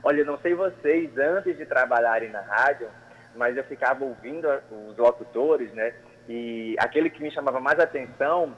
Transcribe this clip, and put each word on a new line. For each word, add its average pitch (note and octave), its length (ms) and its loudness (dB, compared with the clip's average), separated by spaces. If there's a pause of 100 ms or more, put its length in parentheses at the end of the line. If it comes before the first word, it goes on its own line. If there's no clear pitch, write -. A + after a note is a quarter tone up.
Olha, D3 200 4
eu C#3+ 40 4
não C#3+ 120 -4
sei F3 140 0
vocês, E3 640 0
antes E3+ 400 0
de D3+ 80 -12
trabalharem A#2 640 2
na G#2+ 120 -10
rádio, A#2 480 0 (480)
mas A#2+ 200 0
eu C3+ 60 -4
ficava C3+ 420 -2
ouvindo C3+ 460 -4
a, C#3 100 0 (280)
os G#2 80 -16
locutores, A#2+ 760 2
né? A2 220 -4 (340)
E A#2 520 -6
aquele D#3 280 2
que D3 140 -8
me D3+ 80 -6
chamava C3+ 300 -2
mais D3 180 2
atenção D3 800 0